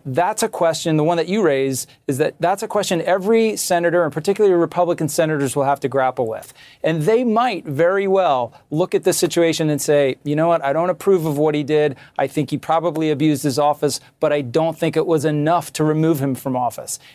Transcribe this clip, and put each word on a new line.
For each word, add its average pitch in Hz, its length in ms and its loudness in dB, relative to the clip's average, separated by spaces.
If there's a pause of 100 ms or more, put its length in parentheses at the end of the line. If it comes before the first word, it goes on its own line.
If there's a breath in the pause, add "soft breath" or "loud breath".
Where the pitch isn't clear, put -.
that's 175 380 -2
a 220 60 -2
question, 165 480 0
the 151 60 2
one 170 120 2
that 170 140 -2
you 214 120 0
raise, 135 460 0 (200 soft breath)
is 131 100 -2
that 151 240 0
that's 185 200 0
a 214 60 -8
question 196 360 -2
every 208 520 2
senator, 170 480 0
and 147 80 0
particularly 196 420 2
Republican 170 540 0
senators, 151 480 0
will 143 80 0
have 139 180 0
to 143 60 -4
grapple 127 400 0
with. 107 260 -10 (300 loud breath)
And 160 200 0
they 226 200 2
might 226 400 0
very 175 420 0
well 165 460 0 (180 loud breath)
look 165 240 -2
at 180 120 0
this 185 120 2
situation 165 520 0
and 143 120 -2
say, 143 440 2
"You 147 100 -2
know 160 140 2
what? 170 120 2
I 139 120 -2
don't 170 160 0
approve 175 360 2
of 147 120 -2
what 151 180 2
he 147 80 -2
did. 151 320 0 (220 loud breath)
I 139 100 0
think 147 220 -4
he 151 80 -4
probably 160 540 -2
abused 147 320 0
his 143 140 0
office, 147 440 0 (180 soft breath)
but 147 140 0
I 147 80 0
don't 156 360 -2
think 160 200 -2
it 156 100 0
was 156 160 2
enough 156 500 0
to 151 120 -2
remove 156 340 2
him 135 160 -2
from 131 220 -6
office." 123 420 -6 (160 loud breath)